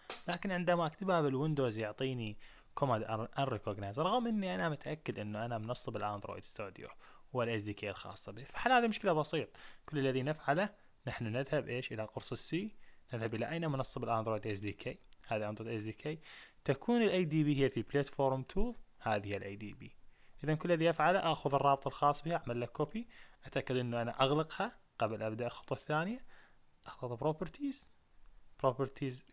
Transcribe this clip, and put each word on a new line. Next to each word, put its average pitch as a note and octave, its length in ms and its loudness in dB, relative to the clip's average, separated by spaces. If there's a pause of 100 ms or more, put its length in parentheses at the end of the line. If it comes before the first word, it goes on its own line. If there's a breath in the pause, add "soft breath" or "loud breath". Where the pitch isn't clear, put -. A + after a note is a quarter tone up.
(280 loud breath)
لكن F3 240 -2
عندما F3 340 4
اكتبها F3 360 2
بالويندوز C3+ 560 2
يعطيني A2+ 600 -2 (380 loud breath)
كوماند A2+ 280 2
ان A2+ 400 -2
ريكوجنايز، G#2 560 -2
رغم A3+ 280 2
اني G3 280 0
انا F3 140 0
متاكد C#3+ 500 -6
انه G#2+ 260 -4
انا A#2+ 120 -2
منصب A2+ 400 -4
الاندرويد G2+ 460 -4
ستوديو - 460 -10 (460 loud breath)
هو A#2+ 80 2
الاس A2+ 200 0
دي G#2 100 -4
كي G2+ 160 -6
الخاصه - 420 -8
به. A#2 120 -12
فحل - 280 0
هذه A#3+ 160 6
مشكله G3+ 260 2
بسيط، D3+ 360 0 (360 loud breath)
كل D3+ 140 -2
الذي C3 240 2
نفعله D#3 460 0 (380 soft breath)
نحن A#2+ 180 -4
نذهب C3 420 0
ايش؟ B2 260 -4
الى A2 120 -4
قرص - 260 -8
السي، F3+ 440 -2 (380 soft breath)
نذهب A2+ 220 -2
الى A2 140 -2
اين D#3+ 220 0
منصب C3 320 -2
الاندرويد A2 440 0
اس G2+ 120 -2
دي G2+ 120 -2
كي؟ - 280 -8 (280)
هذا G#2+ 220 -2
اندرويد A2 260 -6
اس G#2+ 80 -4
دي A2 100 -6
كي، D#3 260 -6 (440 loud breath)
تكون A#3 380 2
الاي F#3 240 4
دي D3+ 180 4
بي C#3+ 200 4
هي C3 60 6
في A#2 120 0
بلاتفورم C3+ 600 2
تول، A#3 320 2 (240)
هذه G2+ 380 0
الاي G2 180 -8
دي G#2 180 -10
بي. - 220 -16 (480 soft breath)
اذا D3+ 120 2
كل F3 160 0
الذي E3 180 6
افعله E3 420 4
اخذ C#3 240 2
الرابط C#3 320 4
الخاص C#3+ 340 2
بها، E3 140 0
اعمل A#2+ 240 -2
له A#2+ 60 -2
كوبي، F#3 420 -2 (380 loud breath)
اتاكد C3 300 -2
انه A#2+ 260 0
انا A#2+ 200 -2
اغلقها D#3 580 2 (200)
قبل G#2+ 240 2
ابدا A2 220 -2
الخطوه - 320 -6
الثانيه، F3 480 -2 (600 loud breath)
اضغط A#2+ 320 -8
بروبرتيز، E3+ 720 -2 (680)
بروبرتيز، C3 720 0